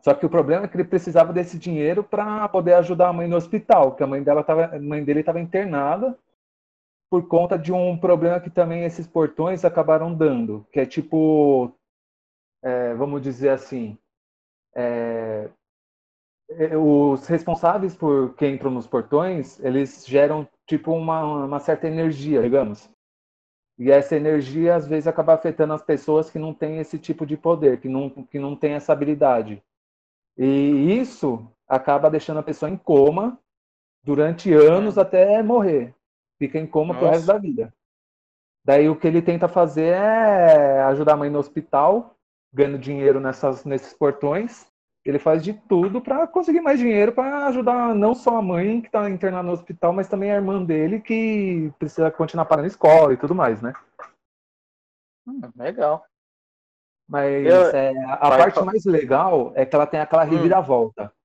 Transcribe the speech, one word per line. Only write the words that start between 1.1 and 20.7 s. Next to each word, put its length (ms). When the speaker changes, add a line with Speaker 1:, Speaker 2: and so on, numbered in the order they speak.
Speaker 1:
desse 280
dinheiro 440
pra 460
poder 240
ajudar 360
a 40
mãe 140
no 100
hospital, 580
que 60
a 60
mãe 160
dela 200
tava, 220
a 40
mãe 240
dele 200
tava 160
internada. 800
Por 160
conta 320
de 140
um 240
problema 420
que 100
também 360
esses 200
portões 600
acabaram 500
dando, 560
que 80
é 60
tipo, 840
é, 320
vamos 260
dizer 280
assim, 480
é, 760
é, 260
os 500
responsáveis 680
por 380
quem 180
entrou 180
nos 160
portões, 720
eles 480
geram, 400
tipo, 280